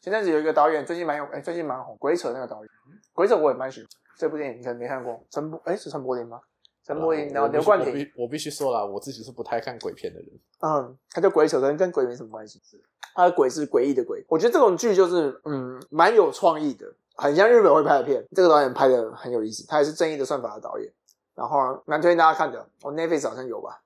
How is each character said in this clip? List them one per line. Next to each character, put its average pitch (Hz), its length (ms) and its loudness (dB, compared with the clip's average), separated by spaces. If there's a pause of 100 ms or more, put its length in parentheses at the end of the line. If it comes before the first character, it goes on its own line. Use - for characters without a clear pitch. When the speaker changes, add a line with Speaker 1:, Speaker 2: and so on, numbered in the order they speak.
Speaker 1:
前 180 100 -8
阵 214 120 0
子 185 60 0
有 151 100 2
一 156 40 -4
个 156 100 0
导 151 160 4
演 151 160 -2
最 170 100 -6
近 175 100 -6
蛮 147 120 -4
有， 147 80 -8
哎， 143 160 -12
最 170 120 -8
近 170 120 -6
蛮 131 180 -8
红， 113 160 -18
鬼 151 160 0
扯 151 160 -6
那 127 80 -8
个 123 80 -10
导 110 140 -14
演。 107 80 -20 (440)
鬼 170 140 2
扯 208 80 4
我 151 160 2
也 123 60 -2
蛮 131 120 -8
喜 120 120 -16
欢， 110 80 -20 (280)
这 160 120 -4
部 151 80 -8
电 139 160 -8
影 113 60 -16
你 123 40 -20
可 123 60 -10
能 120 100 -8
没 120 80 -10
看 131 160 -8
过， 120 160 -10 (100)
陈 156 220 -8
柏， 160 140 -14
哎， 170 100 -4
是 - 140 -14
陈 143 120 -10
柏 127 140 -4
霖 120 100 -8
吗？ 117 140 -20 (460)
陈 147 120 -8
柏 160 160 -2
霖， 151 140 -4
Speaker 2:
好 - 0 -
啦， 143 60 -12
Speaker 1:
然 139 100 0
后 139 60 0
刘 147 120 0
冠 196 220 4
廷。 139 60 -2
Speaker 2:
我 123 40 -6
必 139 60 -4
须， 143 60 -6
我 - 100 -20
必-， 123 80 -8
我 120 60 -6
必 147 80 -8
须 151 120 -8
说 139 220 -4
啦， 110 140 -2
我 101 120 -8
自 135 140 -12
己 113 100 -16
是 120 120 -18
不 113 100 -12
太 120 160 -4
看 120 200 -12
鬼 90 120 -10
片 - 220 -12
的 85 80 -18
人。 - 80 -20 (320)
Speaker 1:
嗯， 135 360 -2 (140)
他 - 80 -8
就 185 100 4
鬼 156 160 4
扯， 151 140 0
跟， 139 160 0
跟 180 160 0
鬼 139 140 0
没 120 100 -6
什 123 80 -16
么 110 60 -18
关 110 180 -16
系。 - 160 -20
Speaker 2:
是。 - 180 -20 (320)
Speaker 1:
他 180 120 4
的 175 60 6
鬼 147 180 4
是 147 180 -4
诡 123 140 2
异 139 120 0
的 123 120 2
鬼。 98 240 -10
我 160 100 2
觉 202 80 2
得 240 60 2
这 302 40 2
种 208 200 4
剧 220 180 0
就 185 120 6
是， 160 360 -2
嗯， 131 340 -8 (120)
蛮 175 260 4
有 175 160 6
创 160 300 0
意 143 120 -2
的， 95 120 -16 (300)
很 147 200 0
像 202 140 6
日 240 120 8
本 165 140 8
会 156 80 4
拍 147 140 4
的 131 60 0
片。 135 300 -2
这 185 80 2
个 180 60 6
导 151 140 6
演 131 120 0
拍 135 140 2
的 120 240 2
很 120 180 -14
有 117 140 -2
意 110 80 -8
思， - 160 -16
他 151 120 0
也 147 40 4
是 156 140 -2
《正 165 120 0
义 156 60 -6
的 139 80 -4
算 131 180 -4
法》 113 140 -10
的 110 60 -16
导 - 180 -12
演。 107 100 -12 (440)
然 - 140 -8
后 151 120 -4
啊， 131 260 -2
蛮 156 160 -2
推 170 80 4
荐 170 80 4
大 160 140 6
家 156 40 0
看 156 160 -2
的， 117 160 -14 (140)
我 143 120 -10
Netflix 156 360 -2
好 113 60 -12
像 127 100 -12
有 110 160 -10
吧。 - 240 -16